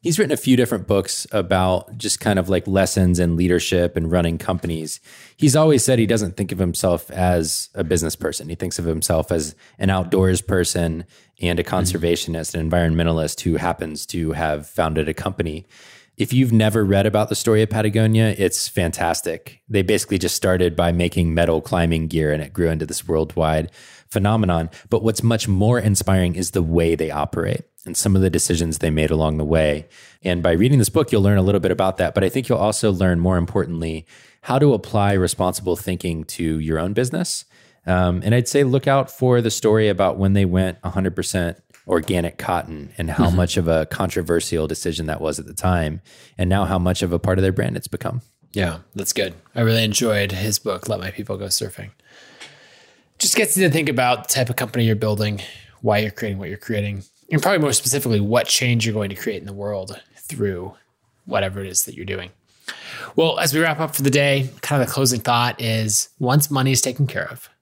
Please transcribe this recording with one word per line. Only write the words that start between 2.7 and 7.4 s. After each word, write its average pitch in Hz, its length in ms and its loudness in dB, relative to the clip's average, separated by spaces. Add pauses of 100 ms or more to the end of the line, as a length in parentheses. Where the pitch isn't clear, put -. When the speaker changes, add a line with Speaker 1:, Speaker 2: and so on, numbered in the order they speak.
Speaker 1:
in 85 160 2
leadership 87 640 2
and 82 160 -2
running 82 260 2
companies. 82 640 -6 (360)
He's 143 200 4
always 156 280 4
said 131 140 2
he 110 80 4
doesn't 104 300 0
think 98 160 -4
of 90 80 -6
himself 87 500 0
as 87 640 0